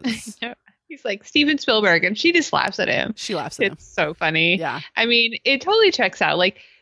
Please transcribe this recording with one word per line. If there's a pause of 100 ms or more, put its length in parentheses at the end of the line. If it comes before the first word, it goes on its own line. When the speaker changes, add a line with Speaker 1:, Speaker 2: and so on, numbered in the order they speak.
Speaker 1:
is.
Speaker 2:
<laughs>
I
know. (340)
He's
like,
"Steven
Spielberg,"
and
she
just
laughs
at
him.
Speaker 1:
She
laughs
at
him.
Speaker 2:
It's
so
funny.
Speaker 1:
Yeah. (160)
Speaker 2:
I
mean,
it
totally
checks
out.
Like, (200)